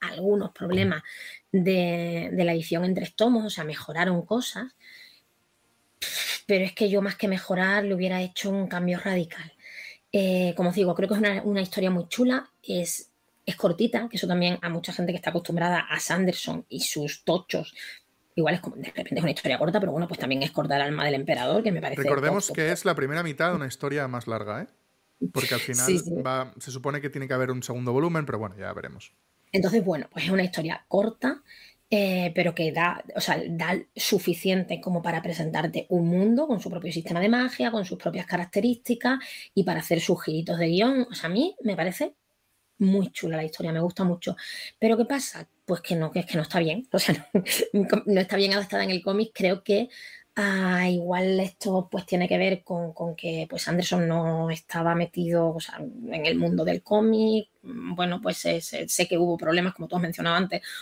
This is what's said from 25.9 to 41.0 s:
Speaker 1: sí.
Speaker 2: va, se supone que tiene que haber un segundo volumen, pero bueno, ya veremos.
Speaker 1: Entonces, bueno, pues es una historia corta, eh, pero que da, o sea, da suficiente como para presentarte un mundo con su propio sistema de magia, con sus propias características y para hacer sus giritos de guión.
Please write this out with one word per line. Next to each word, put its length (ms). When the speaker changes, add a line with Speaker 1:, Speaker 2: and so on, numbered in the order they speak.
Speaker 1:
sí. 120
Speaker 2:
va, 320
se 140
supone 280
que 80
tiene 200
que 60
haber 160
un 120
segundo 300
volumen, 340
pero 120
bueno, 200
ya 140
veremos. 400
Speaker 1:
Entonces, 320
bueno, 260
pues 140
es 80
una 100
historia 460
corta, 540
eh, 440
pero 200
que 180
da, 320
o 60
sea, 200
da 280
suficiente 840
como 220
para 200
presentarte 680
un 180
mundo 400
con 100
su 120
propio 200
sistema 300
de 80
magia, 420
con 140
sus 140
propias 260
características 960
y 80
para 180
hacer 200
sus 240
giritos 340
de 100
guión. 420